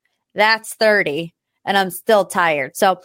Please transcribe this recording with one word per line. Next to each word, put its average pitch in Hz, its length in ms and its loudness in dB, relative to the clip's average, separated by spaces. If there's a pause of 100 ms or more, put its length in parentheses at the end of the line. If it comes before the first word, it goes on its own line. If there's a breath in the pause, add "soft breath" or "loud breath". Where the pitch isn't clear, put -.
(340)
That's 214 400 0
thirty. 170 600 0 (300)
And 196 140 0
I'm 190 120 0
still 202 340 0
tired. 165 520 -2
So 185 280 0